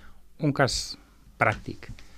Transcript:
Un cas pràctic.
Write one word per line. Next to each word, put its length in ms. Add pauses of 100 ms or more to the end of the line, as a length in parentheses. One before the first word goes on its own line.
(420)
Un 120
cas 440 (400)
pràctic. 540 (260)